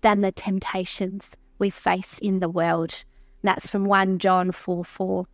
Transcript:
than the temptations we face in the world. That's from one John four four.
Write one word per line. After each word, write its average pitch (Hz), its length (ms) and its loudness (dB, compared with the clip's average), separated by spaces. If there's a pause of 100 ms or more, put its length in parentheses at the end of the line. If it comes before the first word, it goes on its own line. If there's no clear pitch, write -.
than 208 200 4
the 190 100 2
temptations 190 1040 -6 (240)
we 196 100 2
face - 500 -2
in 190 200 0
the 175 80 0
world. 165 560 0 (400)
That's - 260 0
from 196 160 0
one 190 340 4
John 185 320 4
four 175 340 -6
four. 185 480 -4